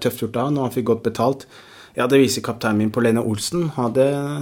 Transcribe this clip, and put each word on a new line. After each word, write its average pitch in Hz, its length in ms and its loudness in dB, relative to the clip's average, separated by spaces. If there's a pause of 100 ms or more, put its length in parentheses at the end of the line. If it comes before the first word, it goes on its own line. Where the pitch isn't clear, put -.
tøft 117 160 -4
gjort 113 160 -4
da, 123 120 -2
når 139 180 0
han 117 100 -8
fikk 120 140 0
godt - 120 0
betalt. 135 420 -2 (500)
Jeg - 100 -2
hadde 135 160 6
visekapteinen 113 560 0
min 107 160 2
på 120 80 0
Lene 117 240 2
Olsen. 156 480 -2
Hadde 127 320 2 (360)